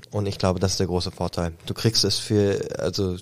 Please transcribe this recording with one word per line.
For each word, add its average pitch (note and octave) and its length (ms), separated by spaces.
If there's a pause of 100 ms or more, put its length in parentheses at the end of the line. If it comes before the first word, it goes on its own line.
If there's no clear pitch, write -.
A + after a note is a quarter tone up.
(120)
Und G#2 140
ich G2 140
glaube, F#2 200
das F#2+ 120
ist - 80
der F#2+ 80
große F2+ 240
Vorteil. E2+ 420 (140)
Du G2+ 80
kriegst - 280
es G2+ 140
für, G2+ 420 (200)
also F2+ 420